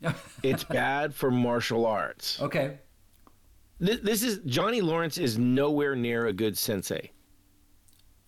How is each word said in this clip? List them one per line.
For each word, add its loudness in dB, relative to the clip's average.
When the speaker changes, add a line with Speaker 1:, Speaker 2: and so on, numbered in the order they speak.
Speaker 1:
<laughs> -2
Speaker 2:
It's 0
bad -2
for 2
martial 2
arts. -2
Speaker 1:
Okay. -2
Speaker 2:
Th-, 0
this 0
is, -2
Johnny 0
Lawrence 0
is 0
nowhere 4
near 0
a 0
good 0
sensei. -4